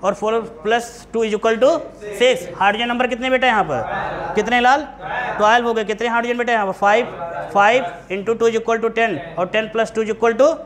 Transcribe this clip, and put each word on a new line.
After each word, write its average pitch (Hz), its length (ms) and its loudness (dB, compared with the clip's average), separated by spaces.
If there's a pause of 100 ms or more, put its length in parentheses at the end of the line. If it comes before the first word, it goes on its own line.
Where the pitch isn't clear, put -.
और 190 120 0
four 214 160 -2 (280)
plus 226 280 0 (200)
two 226 180 0
is 214 100 -2
equal 220 240 0
to 262 100 6 (500)
six। 247 360 2
Hydrogen 214 340 2
number 240 180 0
कितने 254 220 -4
बेटा 254 180 2
यहाँ 214 160 4
पर, - 720 -4
कितने 226 260 2
लाल, 269 260 2 (500)
ट्वेल्व 233 300 4
हो 233 60 0
गए। 220 120 -2
कितने 214 220 -4
hydrogen 233 300 -2
बेटा 240 160 0
यहाँ 214 120 0
पर, 190 80 -2
फ़ाइव, 208 440 2 (360)
फ़ाइव 220 300 4 (280)
into 202 280 -2
two 233 100 4
is 220 60 -2
equal 226 300 0
to 220 120 -2
ten 220 220 0 (180)
और 180 180 -2
ten 214 200 -2
plus 220 180 0
two 220 120 0
is 220 100 -2
equal 226 260 2
to 302 140 6 (100)